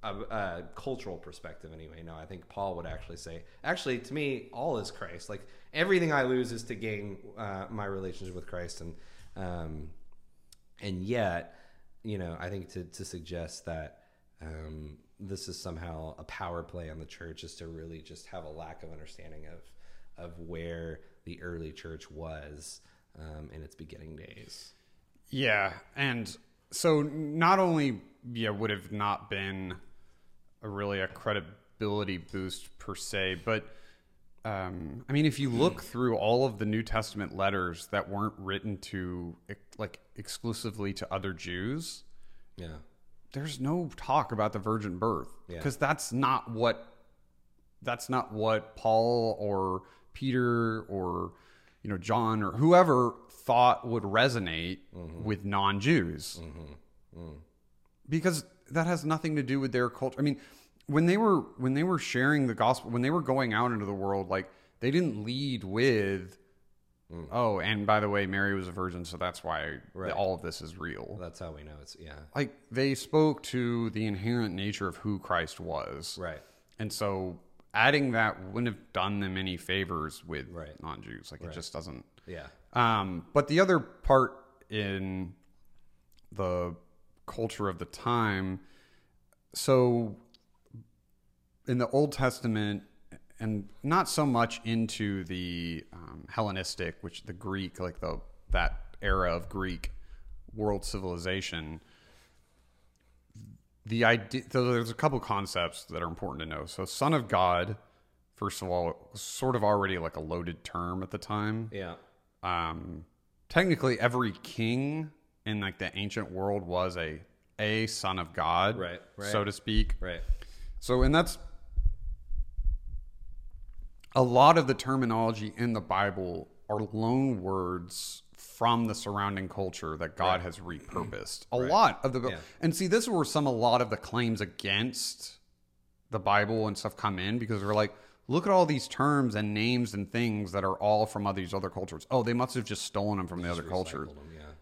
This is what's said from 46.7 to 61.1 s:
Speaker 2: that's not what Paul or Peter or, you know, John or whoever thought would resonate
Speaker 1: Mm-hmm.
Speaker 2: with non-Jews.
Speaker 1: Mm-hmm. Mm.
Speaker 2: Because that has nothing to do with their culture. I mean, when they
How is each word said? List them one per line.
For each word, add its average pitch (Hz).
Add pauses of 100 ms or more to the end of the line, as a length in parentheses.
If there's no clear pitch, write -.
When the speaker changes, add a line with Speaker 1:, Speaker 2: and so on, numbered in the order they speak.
Speaker 2:
that's 120
not 127
what 107
Paul 113
or 95 (300)
Peter 120
or, 90 (500)
you 104
know, 101
John 110
or 95
whoever 143 (160)
thought 123
would 113
resonate 95 (140)
Speaker 1:
Mm-hmm. 85
Speaker 2:
with 107
non-Jews. 98
Speaker 1:
Mm-hmm. 78
Mm. 80 (720)
Speaker 2:
Because 160 (280)
that 165
has 165
nothing 156
to 147
do 131
with 135
their 123
culture. 131
I -
mean, 143 (480)
when 156
they 180